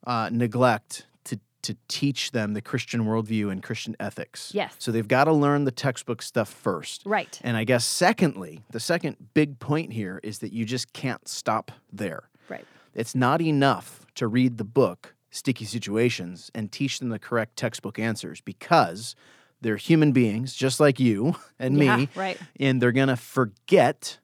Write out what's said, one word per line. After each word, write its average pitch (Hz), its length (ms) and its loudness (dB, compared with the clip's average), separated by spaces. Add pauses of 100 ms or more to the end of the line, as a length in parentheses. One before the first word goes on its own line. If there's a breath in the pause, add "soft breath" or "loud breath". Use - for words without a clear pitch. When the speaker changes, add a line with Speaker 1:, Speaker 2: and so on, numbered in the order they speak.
Speaker 1:
uh, 113 260 -2
neglect 117 720 0 (200)
to, 107 140 -8 (220)
to - 160 -8 (120)
teach - 420 -2
them 107 240 -2
the 107 80 -6
Christian 117 420 -4
worldview 107 480 0
and 95 100 -6
Christian 110 380 -8
ethics. - 540 -10
Speaker 2:
Yes. 202 240 -4
Speaker 1:
So - 120 -6
they've 110 160 0
gotta 135 280 4
learn 143 300 4
the 135 60 0
textbook 123 520 -4
stuff - 260 -2
first. - 560 -6
Speaker 2:
Right. 202 400 -4
Speaker 1:
And 117 140 -2
I 110 60 0
guess 120 200 2
secondly, 110 840 0
the 113 100 -8
second 170 360 -4 (180)
big 147 240 2
point 151 340 -2
here 95 300 -6
is 107 160 -10
that 104 160 -10
you 113 100 -2
just 120 300 -6
can't - 340 -8
stop - 420 -4 (220)
there. 95 380 -8 (180)
Speaker 2:
Right. - 160 -14 (300 soft breath)
Speaker 1:
It's 117 200 -6
not 131 280 4
enough 139 720 2
to - 120 -4
read 120 300 2
the 110 80 -6
book, 104 500 0 (160)
Sticky - 360 -4
Situations, 101 880 -2
and 107 180 -6
teach - 280 -4
them 123 100 -4
the 110 80 -6
correct - 380 -4
textbook - 420 -6
answers 110 420 -4
because 113 760 0 (460 soft breath)
they're 110 160 0
human 156 360 4
beings 120 420 2
just 135 260 0
like 147 180 6
you 120 380 2 (100)
<laughs> - 120 -20
and 131 200 0
Speaker 2:
Yeah, 135 200 6
Speaker 1:
me. 139 160 0
Speaker 2:
right. 185 240 -6 (200)
Speaker 1:
And 131 220 2
they're 123 120 4
gonna 135 240 2
forget - 1080 2